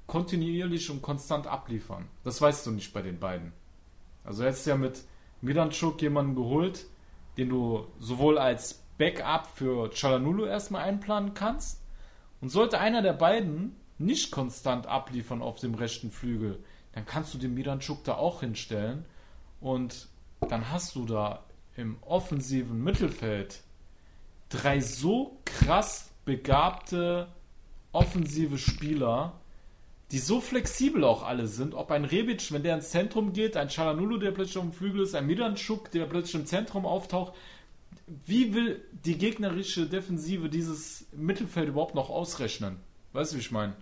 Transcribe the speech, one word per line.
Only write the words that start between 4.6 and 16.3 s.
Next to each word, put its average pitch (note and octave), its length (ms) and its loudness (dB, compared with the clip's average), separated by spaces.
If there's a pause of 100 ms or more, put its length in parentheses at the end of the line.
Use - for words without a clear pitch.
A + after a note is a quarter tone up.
du D3+ 40 4
ja C#3 60 6
mit C3 280 0 (360)
Miranchuk D#3 600 2
jemanden C#3+ 320 2
geholt, C#3+ 520 2 (500)
den B2+ 140 0
du A#2 360 0 (140)
sowohl C3 380 6
als B2+ 440 0 (140)
Backup D3+ 580 2
für B2 360 0
Çalhanoğlu C#3 560 2
erstmal G3 360 -2
einplanen G3+ 520 0
kannst. - 460 -2 (600)
Und C3 80 -4
sollte G3+ 320 6
einer A3 220 4
der F#3+ 100 6
beiden F3 640 2 (220)
nicht A#3 340 0
konstant B2 560 -2
abliefern B2 520 -4
auf A#2+ 200 -6
dem A#2 140 -2
rechten A2+ 360 -4
Flügel, A2+ 480 -2 (340)